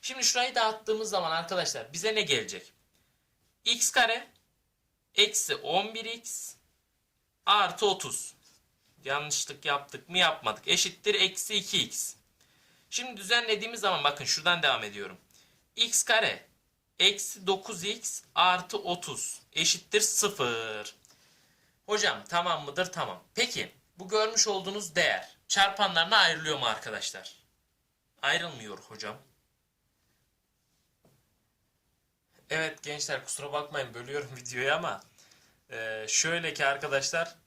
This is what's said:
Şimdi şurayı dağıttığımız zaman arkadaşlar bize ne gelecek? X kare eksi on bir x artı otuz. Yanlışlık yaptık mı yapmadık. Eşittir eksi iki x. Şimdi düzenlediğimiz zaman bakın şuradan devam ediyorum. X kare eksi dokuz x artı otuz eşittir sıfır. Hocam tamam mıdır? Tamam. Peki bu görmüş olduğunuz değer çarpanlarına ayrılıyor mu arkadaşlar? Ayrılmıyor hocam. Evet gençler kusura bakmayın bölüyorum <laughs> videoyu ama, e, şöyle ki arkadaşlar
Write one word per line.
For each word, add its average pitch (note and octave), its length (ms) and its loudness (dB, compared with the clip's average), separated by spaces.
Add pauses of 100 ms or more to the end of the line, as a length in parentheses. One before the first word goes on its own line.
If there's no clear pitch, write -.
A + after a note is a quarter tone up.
Şimdi B3+ 220 -6
şurayı B3+ 320 2
dağıttığımız A3 540 0
zaman F3+ 220 0
arkadaşlar D#3+ 600 -2
bize G#3 220 -2
ne G#3+ 60 2
gelecek? A2 520 -2 (920)
X A#3 260 0
kare A#3+ 360 4 (880)
eksi G3+ 400 2
on F3+ 380 0
bir A3 120 -8
x - 500 -10 (880)
artı G3+ 400 2
otuz. - 480 0 (720)
Yanlışlık D3 600 -4
yaptık C#3+ 440 -4
mı F3+ 80 -2
yapmadık. D#3+ 500 2
Eşittir F3 480 2
eksi F#3+ 400 0
iki G3 280 0
x. - 320 -6 (760)
Şimdi A#3+ 280 -8
düzenlediğimiz A3 640 0
zaman F3 240 2
bakın C#3+ 220 2
şuradan E3 380 2
devam B2 200 4
ediyorum. G2+ 340 -10 (580)
X A3+ 280 2
kare G#3+ 420 2 (540)
eksi G3 480 2
dokuz G3 360 -2
x A3 400 -6 (120)
artı F3+ 420 4
otuz - 640 -6 (120)
eşittir F3 480 2
sıfır. A2+ 960 0 (880)
Hocam G3+ 440 0
tamam F3 360 0
mıdır? F3 260 -2
Tamam. A#2+ 320 -6 (120)
Peki G#3+ 360 -2 (260)
bu F#3 120 -14
görmüş G#3+ 380 2
olduğunuz G3 480 -4
değer B2+ 340 2 (180)
çarpanlarına G3 680 4
ayrılıyor D#3 420 4
mu B2 60 -2
arkadaşlar? G#2+ 680 -4 (840)
Ayrılmıyor A#2 580 -4
hocam. G#2+ 380 -12 (3250)
Evet D#3 340 -4
gençler D3 420 -6
kusura D3 280 -8
bakmayın C#3+ 400 -4
bölüyorum C3 420 -8
<laughs> - 20 -14
videoyu B2+ 360 -2
ama, D#3 300 -2 (680)
e, A2 400 -6
şöyle E3 440 0
ki D3 120 0
arkadaşlar C#3 680 0 (120)